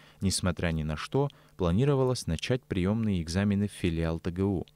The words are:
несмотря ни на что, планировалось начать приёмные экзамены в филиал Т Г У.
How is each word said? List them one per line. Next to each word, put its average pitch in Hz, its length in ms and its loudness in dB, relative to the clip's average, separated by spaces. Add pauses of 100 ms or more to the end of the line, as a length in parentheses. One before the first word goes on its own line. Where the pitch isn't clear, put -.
(200)
несмотря 90 480 0
ни 80 140 0
на 76 160 -4
что, 143 320 -2 (260)
планировалось 127 680 2
начать 123 380 -2
приёмные 98 580 0
экзамены 98 460 0
в - 40 -12
филиал 82 480 0
Т 92 120 -6
Г 90 100 -2
У. 98 340 0